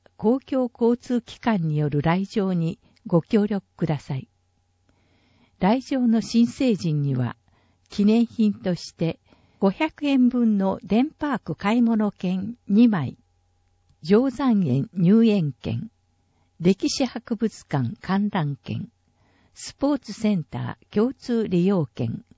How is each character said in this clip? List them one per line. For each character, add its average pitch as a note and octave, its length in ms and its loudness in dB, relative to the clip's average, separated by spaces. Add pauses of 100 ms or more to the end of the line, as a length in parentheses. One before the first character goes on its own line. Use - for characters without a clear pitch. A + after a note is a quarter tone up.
(160)
公 A#3+ 240 0
共 B3+ 300 -4
交 A#3+ 280 0
通 B3 240 -4
機 - 160 -20
関 G#3+ 240 -2
に D3+ 160 0
よ D3+ 100 0
る C#3+ 140 -2
来 F3+ 240 0
場 F#3+ 260 -2
に E3+ 260 -2 (280)
ご F3 160 2
協 G#3 240 0
力 G3+ 200 -6 (100)
く E3+ 100 -4
だ D3 120 -2
さ - 180 -10
い。 - 120 -10 (1300)
来 A3 220 2
場 B3+ 260 -2
の A3+ 140 2
新 A#3 260 2
成 A#3+ 280 0
人 D#3 260 -2
に C#3 140 -2
は、 B2 220 -4 (520)
記 - 160 -2
念 A3+ 220 4
品 G#3+ 260 0
と F#3+ 220 -4
し - 200 -12
て - 240 -4 (420)
五 G3 100 2
百 D#4 340 -4
円 C4+ 240 4
分 A#3 300 0
の F#3+ 240 0
デ G#3+ 220 2
ン D#4 60 -6
パ D4 240 -6
ー F#3+ 40 -4
ク - 160 -8
買 A3 240 -2
い A#3+ 40 4
物 A3 280 0
券 F#3+ 440 -6 (140)
二 G#3+ 180 6
枚、 E3+ 300 0 (840)
定 G#3+ 280 4
山 A#3+ 360 0
園 C#3 260 0
入 G3 320 4
園 G3 280 2
券、 - 380 -8 (720)
歴 F#3+ 300 0
史 C4+ 160 -2
博 A#3 300 -8
物 - 300 -6
館 B2+ 340 -4
観 G3 280 -2
覧 D3 280 -4
券、 - 340 -10 (640)
ス - 200 -18
ポ C#4+ 200 -2
ー C4+ 40 -4
ツ - 140 -14
セ G#3+ 220 -2
ン E3+ 100 -4
タ B2 320 -10 (140)
ー - 40 -10
共 A#3 200 0
通 A3+ 340 -4
利 F3 160 2
用 F#3 220 0
券、 - 380 -8 (140)